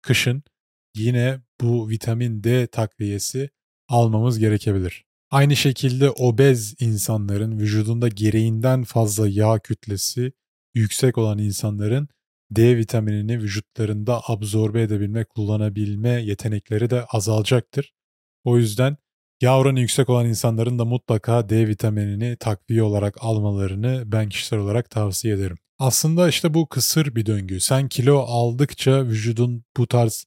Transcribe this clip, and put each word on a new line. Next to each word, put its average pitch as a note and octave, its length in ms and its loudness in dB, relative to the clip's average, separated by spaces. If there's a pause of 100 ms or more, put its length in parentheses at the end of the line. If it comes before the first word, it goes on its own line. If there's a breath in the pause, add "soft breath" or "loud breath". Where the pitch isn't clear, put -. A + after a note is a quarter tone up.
Kışın B2+ 400 0 (540)
yine B2 420 0 (220)
bu A#2 280 0
vitamin A2+ 560 -4
D A#2+ 220 2
takviyesi G#2+ 840 -6 (380)
almamız A#2 500 2
gerekebilir. G#2 680 -2 (260)
Aynı C#3 260 4
şekilde C3+ 540 2
obez B2 720 2
insanların, G#2+ 800 -2
vücudunda G#2+ 500 0
gereğinden A2+ 760 2
fazla G#2+ 440 0
yağ G#2+ 300 2
kütlesi - 760 -6 (420)
yüksek A#2 440 2
olan G#2+ 200 0
insanların G#2+ 680 -4 (420)
D A#2 260 6
vitaminini G#2+ 640 -2
vücutlarında G#2+ 880 -4
absorbe A2 560 0
edebilme, G#2 420 -2
kullanabilme G#2+ 880 -2
yetenekleri G#2+ 800 -2
de B2 140 -2
azalacaktır. A2 880 -2 (520)
O A#2+ 140 4
yüzden A#2+ 380 2 (440)
yağ C3 180 6
oranı C3+ 220 4
yüksek B2 280 0
olan A#2+ 180 2
insanların A#2 520 0
da A#2 60 0
mutlaka A#2 640 0
D A2 200 2
vitaminini G#2+ 680 -2
takviye A2+ 460 -2
olarak G#2 380 0
almalarını G#2 840 -2
ben G#2+ 220 -2
kişisel - 300 -6
olarak G#2 320 -2
tavsiye G#2 440 -2
ederim. F#2+ 240 -6 (200)
Aslında D#3+ 500 2
işte D#3 260 0
bu D#3+ 140 2
kısır C#3 460 -2
bir A2+ 120 -2
döngü. F#2+ 340 -4
Sen C3+ 280 0
kilo C3+ 300 2
aldıkça B2 880 0
vücudun A#2 580 -2 (120)
bu A#2+ 100 0
tarz A#2 400 0